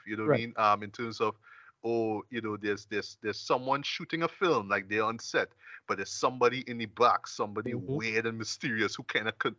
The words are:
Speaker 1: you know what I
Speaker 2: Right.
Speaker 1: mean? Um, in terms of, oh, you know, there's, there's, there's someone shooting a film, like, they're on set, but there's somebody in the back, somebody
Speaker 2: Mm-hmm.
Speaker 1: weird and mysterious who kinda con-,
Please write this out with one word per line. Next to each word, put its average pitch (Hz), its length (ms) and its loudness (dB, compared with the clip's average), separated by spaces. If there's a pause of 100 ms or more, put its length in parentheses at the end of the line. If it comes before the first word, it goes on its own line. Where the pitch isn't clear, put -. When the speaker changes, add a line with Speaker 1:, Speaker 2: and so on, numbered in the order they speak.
Speaker 1:
you 104 120 -6
know 110 60 -2
what 107 60 2
I - 20 8
Speaker 2:
Right. 123 100 4
Speaker 1:
mean? 117 160 -6
Um, 104 260 4
in 104 80 -8
terms 117 300 -6
of, 107 140 0 (500)
oh, 113 440 0
you 117 120 -6
know, 107 160 -4
there's, 101 280 -2
there's, - 360 -6
there's 104 180 -4
someone 135 440 0
shooting 165 400 -4
a 165 40 4
film, 143 400 2
like, 98 220 0
they're 107 160 2
on 113 140 -2
set, - 280 -2 (400)
but 104 100 -2
there's 98 140 -6
somebody 127 560 2
in 120 120 -6
the 113 60 -4
back, 107 420 4
somebody 107 440 -4
Speaker 2:
Mm-hmm. 127 240 -4
Speaker 1:
weird 113 300 0
and 113 120 -4
mysterious 110 580 0
who 131 80 -8
kinda 110 300 0
con-, 117 260 -2